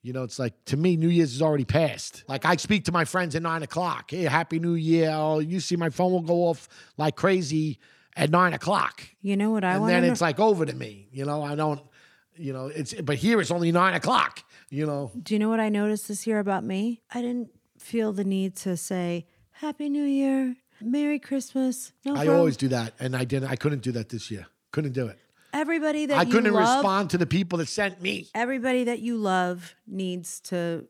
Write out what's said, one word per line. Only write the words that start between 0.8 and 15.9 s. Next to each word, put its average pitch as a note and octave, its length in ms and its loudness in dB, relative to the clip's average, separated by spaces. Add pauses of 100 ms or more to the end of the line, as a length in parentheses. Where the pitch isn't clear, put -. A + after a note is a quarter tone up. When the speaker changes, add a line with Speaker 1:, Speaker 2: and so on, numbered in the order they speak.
Speaker 1:
New E3 120 2
Year's E3 260 4
is C#3 80 0
already D3+ 220 4
passed. - 640 -2
Like, C3+ 160 -6
I E3+ 100 6
speak G3+ 300 0
to E3+ 80 -2
my E3+ 120 2
friends F3 300 -2
at D#3+ 80 -2
nine E3 220 -4
o'clock. D#3 480 -4
"Hey, F3+ 100 -4
Happy D#3+ 380 0
New E3+ 140 0
Year." D#3+ 380 4
Oh, D#3 280 0
you E3 180 -2
see E3+ 160 -2
my E3+ 160 0
phone F3+ 220 0
will F3+ 100 0
go E3+ 220 2
off E3 240 -2 (280)
like D3+ 200 0
crazy D#3 640 0 (360)
at D#3 140 0
nine F3 240 4
o'clock. - 480 -2 (180)
Speaker 2:
You G3 160 -2
know G#3 140 0
what G#3 140 0
I F3+ 80 2
Speaker 1:
And G3 100 2
Speaker 2:
wanna F3+ 120 2
Speaker 1:
then F3 80 6
Speaker 2:
kn- F3 100 4
Speaker 1:
it's, - 80 -2
like, D#3+ 180 2
over G3 260 4
to C#3 100 -4
me. G#2+ 380 -12
You C3+ 120 -8
know, D3 180 -4
I D3 140 -4
don't, D3+ 240 0 (560)
you C#3+ 160 -8
know, C3 160 -8
it's, D3+ 260 -8
but D3+ 220 -2
here G3+ 240 2
it's D3 100 -4
only E3+ 220 2
nine F3 220 4
o'clock, - 500 0 (260)
you D3 160 -4
know. C#3+ 240 -4 (100)
Speaker 2:
Do G#3+ 140 -4
you G#3 60 2
know G#3+ 80 2
what A3+ 120 0
I G#3+ 80 0
noticed G#3 380 0